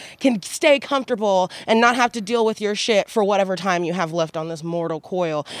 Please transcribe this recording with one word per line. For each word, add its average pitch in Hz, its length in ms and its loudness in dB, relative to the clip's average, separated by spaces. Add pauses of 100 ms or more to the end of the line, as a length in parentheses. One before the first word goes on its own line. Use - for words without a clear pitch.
(180)
can 240 240 2
stay - 380 2
comfortable 202 680 0 (200)
and 226 120 4
not 240 140 6
have 240 160 2
to 233 100 -8
deal 226 240 0
with 220 160 -2
your 208 140 -2
shit 202 340 0
for 220 140 0
whatever 196 320 2
time 175 300 -2
you 165 80 -2
have 175 200 -2
left 165 240 -2
on 160 120 -6
this 160 160 -10
mortal 165 360 -4
coil. 160 460 -4 (140)